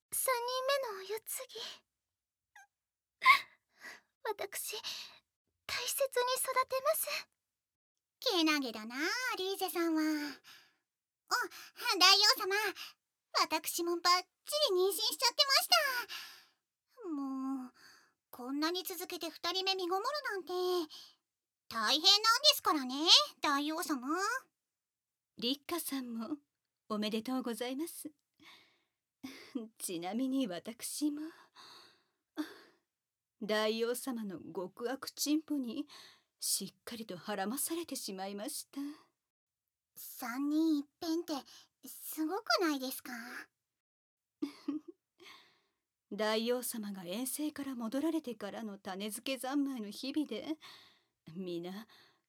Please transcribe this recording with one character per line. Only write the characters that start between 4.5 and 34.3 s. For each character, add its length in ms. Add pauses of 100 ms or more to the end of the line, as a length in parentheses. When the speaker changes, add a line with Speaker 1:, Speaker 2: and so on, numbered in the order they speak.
Speaker 1:
大 200
切 140
に 80 (320)
育 80 (180)
て 160
ま 140
す。 320 (920)
Speaker 2:
け 240
な 140
げ 140
だ 140
な、 100
ア 400
リ 180
ー 40
ゼ 100
さ 180
ん 80
は。 80
お、 0 (2000)
大 180
王 240
様、 160 (840)
私 420
も 140
バ 120
ッ 140 (220)
チ 80 (180)
リ 80
妊 80
娠 40
し 260
ち 60
ゃ 60
っ 40
て 100
ま 80
し 160 (1400)
た。 60
も 560
う、 60 (580)
こ 200
ん 100
な 100
に 120
続 240
け 120
て 100
二 240
人 120
目 100
身 140
ご 120
も 20
る 40 (260)
な 60
ん 60
て、 80 (1160)
大 240
変 0
な 60
ん 20
で 540
す 80
か 100
ら 140
ね、 80 (480)
大 300
王 100
様。 260 (1300)
Speaker 3:
リ 160
ッ 160
カ 100
さ 220
ん 160
も、 180 (540)
お 80
め 100
で 140
と 160
う 40
ご 120
ざ 120
い 80
ま 140
す。 220 (1120)
<laughs> 560
ち 200
な 140
み 160
に 180
私 640
も、 120 (2250)
大 460
王 80
様 280
の 160 (160)